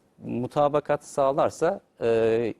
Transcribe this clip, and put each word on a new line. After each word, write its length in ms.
mutabakat 800
sağlarsa, 760
e, 580